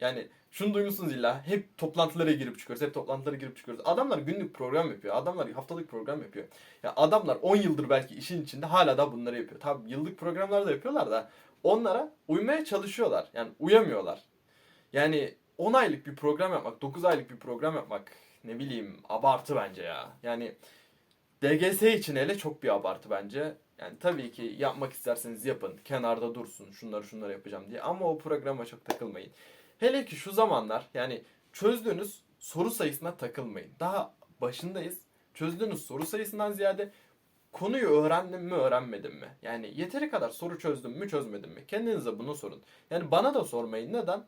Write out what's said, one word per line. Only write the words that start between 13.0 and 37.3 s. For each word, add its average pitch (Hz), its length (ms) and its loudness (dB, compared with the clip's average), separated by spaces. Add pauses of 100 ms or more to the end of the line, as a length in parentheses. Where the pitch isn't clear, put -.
Yani 117 260 -6
uyamıyorlar. 143 600 6 (720)
Yani 147 400 2 (240)
on 208 160 2
aylık 190 340 4
bir 139 80 -10
program 151 360 2
yapmak, 127 300 -4
dokuz 143 240 -4
aylık 143 240 4
bir 120 80 -14
program 131 380 -2
yapmak, 107 360 -6 (320)
ne 117 160 -10
bileyim, 117 380 -8 (120)
abartı 135 460 4
bence 95 280 -4
ya. 78 260 -8 (140)
Yani 117 320 -6 (840)
D 143 140 6
G 185 180 4
S 214 240 6
için 160 180 -2
hele 165 220 0
çok 151 260 -8
bir 123 60 2
abartı 98 400 0
bence. 107 440 -4 (260)
Yani 85 200 -14
tabii 143 320 -2
ki 117 260 -8
yapmak 135 360 -2
isterseniz 117 520 -4
yapın, 98 400 -4
kenarda 117 500 0
dursun, 104 360 -12
"Şunları 107 320 -8
şunları 104 280 -10
yapacağım." 98 380 -12
diye. 113 120 -10
Ama 180 240 -2
o 160 120 2
programa 139 480 -4
çok - 200 -18
takılmayın. 101 460 -8 (460)
Hele 262 280 0
ki 156 100 -14
şu 196 160 -12
zamanlar 131 600 2
yani 123 300 -4 (300)
çözdüğünüz 208 680 -2 (180)
soru 180 300 -2
sayısına 170 480 -4
takılmayın. 113 520 -10 (100)
Daha 185 340 -2 (280)
başındayız. 175 580 -6 (340)
Çözdüğünüz 170 520 -4
soru 151 200 -6
sayısından 208 460 -4
ziyade 196 400 0 (600)